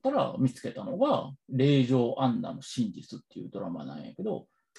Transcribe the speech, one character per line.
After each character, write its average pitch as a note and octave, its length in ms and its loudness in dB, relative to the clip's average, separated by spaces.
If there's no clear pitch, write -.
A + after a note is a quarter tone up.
た C4+ 80 2
ら C4 280 0
見 C3 120 4
つ - 80 -16
け - 120 -8
た - 120 -10
の - 140 -6
が、 B3 340 2
令 C3+ 340 6
嬢 B2 360 4
ア C3+ 100 4
ン A2+ 120 0
ナ E2 120 -6
の - 80 -10
真 A2 300 -2
実 - 280 -14
っ - 100 -16
て - 100 -14
い F2+ 60 -10
う F2+ 40 -12
ド F#2+ 100 -8
ラ F#2 100 -6
マ E2 160 -8
な C#2+ 100 -10
ん D2 80 -12
や - 120 -14
け - 80 -10
ど、 - 240 -4